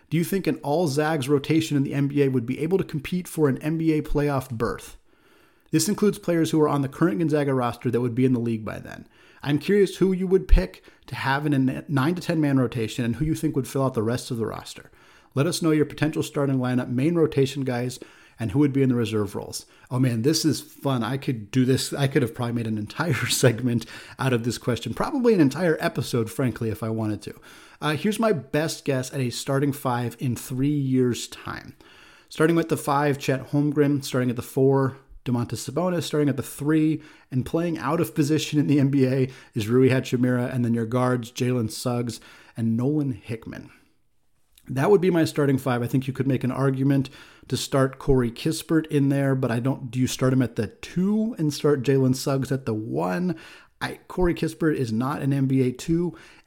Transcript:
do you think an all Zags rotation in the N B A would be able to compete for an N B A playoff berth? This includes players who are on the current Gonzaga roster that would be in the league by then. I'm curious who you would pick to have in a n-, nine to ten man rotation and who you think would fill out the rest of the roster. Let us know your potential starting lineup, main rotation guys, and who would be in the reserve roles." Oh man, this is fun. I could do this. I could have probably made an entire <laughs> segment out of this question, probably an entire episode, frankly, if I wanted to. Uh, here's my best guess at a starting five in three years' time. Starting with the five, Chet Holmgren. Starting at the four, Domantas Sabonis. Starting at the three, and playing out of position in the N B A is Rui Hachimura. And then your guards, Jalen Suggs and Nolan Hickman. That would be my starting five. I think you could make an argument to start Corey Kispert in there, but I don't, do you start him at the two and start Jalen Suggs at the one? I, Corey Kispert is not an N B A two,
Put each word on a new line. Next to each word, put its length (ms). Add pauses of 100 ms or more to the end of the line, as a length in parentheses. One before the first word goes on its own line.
(100)
do 60
you 60
think 240
an 160
all 240
Zags 420
rotation 480
in 60
the 100
N 140
B 160
A 60
would 180
be 140
able 180
to 60
compete 420
for 220
an 100
N 200
B 160
A 80
playoff 460
berth? 480 (760)
This 160
includes 320
players 320
who 80
are 80
on 140
the 60
current 300
Gonzaga 340
roster 380
that 100
would 140
be 100
in 80
the 60
league 260
by 140
then. 300 (340)
I'm 160
curious 380
who 160
you 160
would 180
pick 380 (220)
to 100
have 280
in 80
a 40
n-, 320
nine 260
to 80
ten 180
man 200
rotation 440
and 120
who 80
you 100
think 220
would 100
fill 180
out 100
the 100
rest 260
of 60
the 100
roster. 460 (420)
Let 140
us 120
know 120
your 120
potential 380
starting 360
lineup, 300
main 280
rotation 480
guys, 340 (400)
and 140
who 80
would 120
be 100
in 60
the 60
reserve 400
roles." 320 (220)
Oh 120
man, 220
this 220
is 160
fun. 440
I 120
could 340
do 140
this. 280
I 160
could 140
have 120
probably 200
made 120
an 120
entire 360
<laughs> 140
segment 580 (320)
out 140
of 120
this 140
question, 360
probably 380
an 80
entire 380
episode, 520
frankly, 400
if 120
I 60
wanted 340
to. 180 (400)
Uh, 140
here's 240
my 140
best 520
guess 280
at 80
a 100
starting 420
five 460
in 160
three 340
years' 600
time. 480 (520)
Starting 280
with 120
the 80
five, 420
Chet 320
Holmgren. 520
Starting 280
at 60
the 60
four, 540 (280)
Domantas 460
Sabonis. 320
Starting 260
at 80
the 60
three, 600 (280)
and 160
playing 320
out 220
of 140
position 440
in 80
the 140
N 80
B 180
A 220 (260)
is 140
Rui 220
Hachimura. 640
And 120
then 100
your 120
guards, 440
Jalen 400
Suggs 500 (360)
and 200
Nolan 360
Hickman. 580 (960)
That 220
would 100
be 100
my 140
starting 340
five. 240
I 40
think 220
you 40
could 140
make 160
an 80
argument 580 (380)
to 100
start 440
Corey 320
Kispert 560
in 220
there, 260
but 160
I 80
don't, 320
do 80
you 80
start 240
him 100
at 140
the 100
two 720
and 160
start 300
Jalen 320
Suggs 340
at 160
the 80
one? 640 (440)
I, 280
Corey 260
Kispert 400
is 180
not 300
an 100
N 140
B 160
A 80
two, 460 (300)